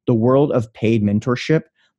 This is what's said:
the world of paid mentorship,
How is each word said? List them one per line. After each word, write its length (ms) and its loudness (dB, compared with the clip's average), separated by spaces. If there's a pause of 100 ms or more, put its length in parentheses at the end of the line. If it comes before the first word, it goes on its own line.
the 80 2
world 380 2
of 200 -2
paid 300 0
mentorship, 600 -2 (360)